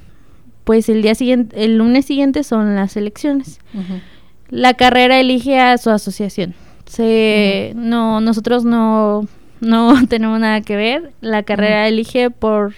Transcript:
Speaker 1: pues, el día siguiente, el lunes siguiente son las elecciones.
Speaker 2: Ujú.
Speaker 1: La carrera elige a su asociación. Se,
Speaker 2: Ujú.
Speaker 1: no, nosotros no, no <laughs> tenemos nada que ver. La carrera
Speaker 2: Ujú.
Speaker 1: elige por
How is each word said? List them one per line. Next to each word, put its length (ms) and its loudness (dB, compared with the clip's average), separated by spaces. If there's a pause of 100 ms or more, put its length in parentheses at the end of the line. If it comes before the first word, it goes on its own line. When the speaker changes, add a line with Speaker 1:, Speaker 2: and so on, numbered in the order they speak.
(640)
Speaker 1:
pues, 240 2
el 120 2
día 140 2
siguiente, 480 -2
el 140 2
lunes 280 2
siguiente 380 0
son 320 0
las 220 -4
elecciones. 640 -4 (140)
Speaker 2:
Ujú. 280 -10 (480)
Speaker 1:
La 240 2
carrera 460 4
elige 400 0
a 180 4
su 140 0
asociación. 640 -4 (320)
Se, 840 0
Speaker 2:
Ujú. 120 -10
Speaker 1:
no, 340 0
nosotros 460 0
no, 640 0 (340)
no 320 2
<laughs> 160 2
tenemos 300 -2
nada 220 -2
que 140 -6
ver. 360 -4 (100)
La 220 -4
carrera 400 0
Speaker 2:
Ujú. 60 0
Speaker 1:
elige 420 -2
por 460 -2